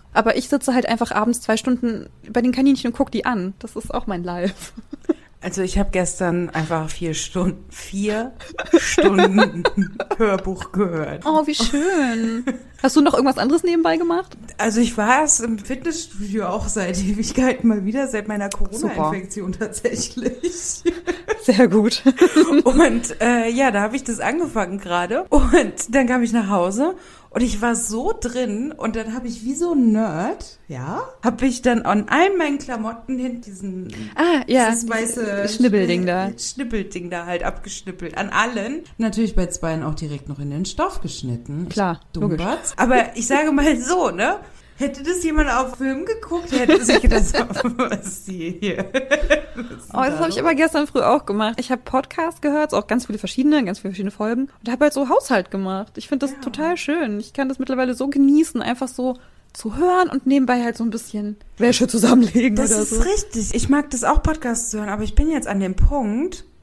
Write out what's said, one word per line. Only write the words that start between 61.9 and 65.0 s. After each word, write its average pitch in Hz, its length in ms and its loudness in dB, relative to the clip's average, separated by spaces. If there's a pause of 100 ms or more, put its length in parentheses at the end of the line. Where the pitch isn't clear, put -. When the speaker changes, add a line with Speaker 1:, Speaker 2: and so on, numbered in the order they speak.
Speaker 2:
Das 214 160 2
Speaker 1:
oder 214 100 2
Speaker 2:
ist 214 80 -2
Speaker 1:
so. 226 120 0
Speaker 2:
richtig. 339 520 0
Ich 240 140 0
mag 294 220 2
das 233 120 -6
auch, - 220 4
Podcasts 240 460 -2
zu 214 80 -6
hören, 208 100 -6
aber 208 160 -4